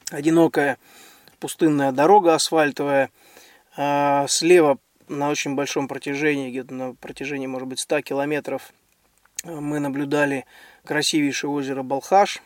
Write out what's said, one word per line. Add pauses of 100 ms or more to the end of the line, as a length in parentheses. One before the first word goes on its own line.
(120)
Одинокая (640)
пустынная
дорога
асфальтовая. (680)
А,
слева (320)
на
очень
большом
протяжении,
где-то
на
протяжении,
может
быть,
ста
километров, (720)
а,
мы
наблюдали (400)
красивейшее
озеро
Балхаш,